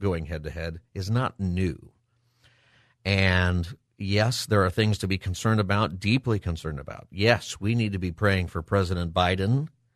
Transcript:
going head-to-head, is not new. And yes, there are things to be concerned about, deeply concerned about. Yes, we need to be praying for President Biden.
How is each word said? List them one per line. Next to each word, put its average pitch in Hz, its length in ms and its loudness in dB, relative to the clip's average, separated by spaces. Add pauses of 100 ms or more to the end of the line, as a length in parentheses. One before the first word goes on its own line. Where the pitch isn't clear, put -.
going 85 260 -2
head-to-head, 78 540 -8 (140)
is 95 160 -6
not 123 300 -2
new. 90 500 -2 (1120)
And 90 720 2 (220)
yes, 104 480 0
there 101 180 4
are 92 60 2
things 107 280 2
to 95 100 -4
be 95 100 -2
concerned 107 420 0
about, 98 380 0
deeply 110 400 0
concerned 78 400 -6
about. - 320 -14
Yes, 104 500 0
we 107 140 0
need 110 180 0
to 95 60 -4
be 90 140 -4
praying 95 360 0
for 82 140 -6
President 87 500 0
Biden. 95 560 2 (280)